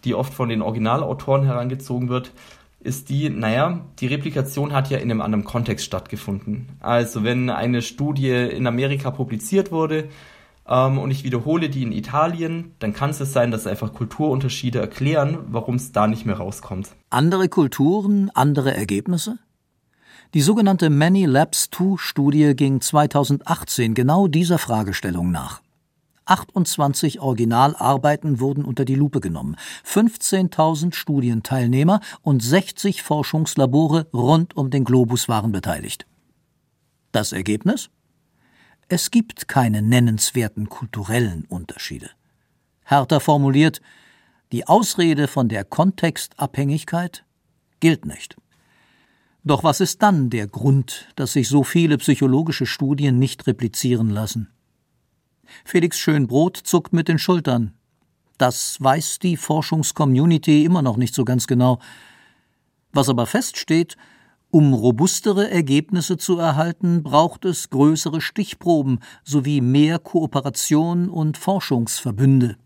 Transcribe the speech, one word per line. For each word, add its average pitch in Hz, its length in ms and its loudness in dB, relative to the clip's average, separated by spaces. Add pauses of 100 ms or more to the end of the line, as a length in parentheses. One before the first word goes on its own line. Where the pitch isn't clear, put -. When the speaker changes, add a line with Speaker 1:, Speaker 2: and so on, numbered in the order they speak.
Speaker 1:
die 120 100 -2
oft 127 200 -4
von 120 160 -4
den 110 100 -2
Originalautoren 127 800 -2
herangezogen 127 680 -4
wird, 127 220 -4 (480)
ist - 280 -8
die, 143 220 -2
naja, 135 560 -2 (120)
die 127 100 -4
Replikation 143 680 -4
hat 135 160 -2
ja 135 80 -2
in 120 120 -4
einem 110 120 -2
anderen 107 240 -2
Kontext 120 400 -4
stattgefunden. 101 800 -8 (120)
Also 117 440 -2
wenn 123 240 -2
eine 120 320 -2
Studie 135 480 -4
in 123 380 -2
Amerika 135 440 -2
publiziert 147 600 -4
wurde, 156 380 -2 (580)
ähm, 131 300 2
und 135 120 -4
ich 135 140 -4
wiederhole 143 460 -2
die 135 120 -4
in 113 100 -4
Italien, 165 840 -4
dann 104 140 -4
kann 139 160 -2
es 139 240 -6
sein, 120 180 2
dass 110 160 -4
einfach 104 280 -6
Kulturunterschiede 127 840 -4
erklären, 143 580 0 (100)
warum 117 280 -4
es - 160 -6
da 104 140 2
nicht 107 200 -2
mehr 98 100 -2
rauskommt. 95 540 -10 (180)
Speaker 2:
Andere 175 400 2
Kulturen, 196 840 2
andere 139 420 2
Ergebnisse? 160 640 -4 (960)
Die 151 80 4
sogenannte 196 480 4
Many 175 340 4
Labs - 460 2
two 190 260 0
Studie 147 580 2
ging 135 280 0
zweitausendachtzehn 143 1120 0
genau 151 340 2
dieser 165 300 2
Fragestellung 95 720 -2
nach. 69 320 -6 (640)
Achtundzwanzig 160 920 -2
Originalarbeiten 131 1200 0
wurden 139 260 -2
unter 135 200 -2
die 131 100 0
Lupe 139 240 0
genommen. 78 380 -6 (260)
Fünfzehntausend 175 1120 0
Studienteilnehmer 131 1040 0 (240)
und 131 220 2
sechzig 185 580 0
Forschungslabore 151 1120 0
rund 151 420 2
um 135 140 -2
den 135 140 0
Globus 123 440 2
waren 113 220 0
beteiligt. 90 560 -6 (1040)
Das 107 220 -2
Ergebnis? 104 580 -2 (960)
Es - 220 -2
gibt - 380 -2
keine 110 340 2
nennenswerten 113 840 2
kulturellen 104 800 -4
Unterschiede. - 600 -12 (760)
Härter 143 340 2
formuliert, 143 600 2 (720)
die 120 160 -6
Ausrede 165 580 2
von 127 220 0
der 104 160 -4
Kontextabhängigkeit 160 1600 -2 (560)
gilt - 260 2
nicht. - 300 -14 (1040)
Doch 147 220 2
was 151 160 2
ist - 240 0
dann 156 260 4
der 110 160 -2
Grund, 131 680 -2
dass 135 160 -4
sich 123 160 0
so 139 160 4
viele 160 340 2
psychologische 139 680 2
Studien 139 540 0
nicht 131 300 0
replizieren 120 600 0
lassen? 107 420 -4 (1160)
Felix 175 320 0
Schönbrot 147 580 2
zuckt - 380 0
mit 165 140 2
den 165 100 2
Schultern. 131 560 0 (640)
Das - 420 0
weiß 135 380 0
die 180 180 0
Forschungscommunity 151 1300 2
immer 175 160 2
noch 123 160 0
nicht 120 180 -2
so 123 120 0
ganz 123 200 0
genau. 123 320 4 (1120)
Was 139 200 2
aber 120 160 0
feststeht, - 720 -2 (520)
um 147 220 6
robustere 185 800 2
Ergebnisse 160 680 0
zu 170 220 -2
erhalten, 165 640 0
braucht 151 420 2
es 185 240 -4
größere 156 540 2
Stichproben 151 800 -2 (240)
sowie 143 360 0
mehr 147 380 4
Kooperation 160 1120 0
und 156 260 -2
Forschungsverbünde. 127 1300 0